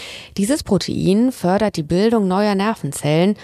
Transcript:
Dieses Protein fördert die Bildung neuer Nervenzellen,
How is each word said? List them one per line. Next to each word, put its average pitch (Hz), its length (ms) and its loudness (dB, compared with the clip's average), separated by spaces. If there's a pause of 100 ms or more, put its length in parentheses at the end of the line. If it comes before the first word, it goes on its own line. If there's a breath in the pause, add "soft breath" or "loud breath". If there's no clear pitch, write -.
(360 loud breath)
Dieses 214 280 0
Protein 196 680 0
fördert 202 460 0
die 160 60 -2
Bildung 196 440 2
neuer 202 280 0
Nervenzellen, 190 880 0